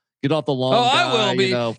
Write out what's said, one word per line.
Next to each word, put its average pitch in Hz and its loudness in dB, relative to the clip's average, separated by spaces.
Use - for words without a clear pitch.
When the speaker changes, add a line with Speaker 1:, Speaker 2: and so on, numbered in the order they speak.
Speaker 1:
get 139 -2
off 156 -2
the 147 -2
lawn 127 0
Speaker 2:
Oh, 226 4
I 247 2
Speaker 1:
guy, 220 0
Speaker 2:
will - -2
be. 190 2
Speaker 1:
you 370 -2
know, 233 -2